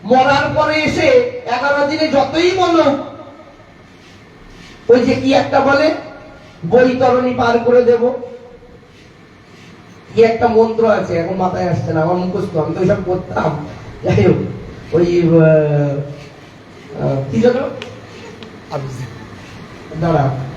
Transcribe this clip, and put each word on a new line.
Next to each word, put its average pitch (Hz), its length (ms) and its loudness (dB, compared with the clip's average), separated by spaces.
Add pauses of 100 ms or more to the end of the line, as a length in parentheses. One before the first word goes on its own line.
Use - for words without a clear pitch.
মরার 269 520 2
পরে 302 200 0
এসে 302 320 0 (380)
এগারো 277 420 0
দিনে 311 200 -2
যতই 320 440 0
বলো, 339 460 2 (1900)
ওই 247 100 8
যে 262 160 0
কি 269 180 0
একটা 277 260 2
বলে, 277 360 2 (720)
"বৈতরণী 254 640 2
পার 233 260 0
করে 240 240 4
দেব", 240 300 2 (2000)
কি 226 80 6
একটা 233 240 2
মন্ত্র 220 400 2
আছে, 185 300 0
এখন 175 180 -2
মাথায় 185 340 -2
আসছে 160 240 -2
না, 160 80 0
আমার 175 140 0
মুখস্থ, 180 420 -4
আমি 156 180 -2
তো 180 60 -4
ওইসব 190 240 2
করতাম। - 600 -4 (360)
যাই 196 200 2
হোক, 175 120 6 (580)
ওই, 175 280 2
আহ, 165 120 2 (1700)
আহ, 135 260 -2
কি 220 100 0
যেন? 240 120 4 (2500)
দাঁড়া। 151 280 0 (280)